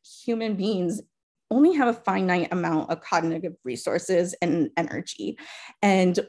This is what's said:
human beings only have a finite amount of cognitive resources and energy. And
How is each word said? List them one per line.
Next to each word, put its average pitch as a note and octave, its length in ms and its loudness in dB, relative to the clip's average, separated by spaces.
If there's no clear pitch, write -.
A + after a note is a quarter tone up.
human A3 320 -2
beings F#3 460 -2
only D4 240 6
have C#4 140 4
a A3+ 120 0
finite F#3 540 0
amount E3+ 380 -2
of E3 100 -4
cognitive E3 520 -2
resources F3 800 -2
and E3+ 360 0
energy. - 600 -6
And F#3+ 480 4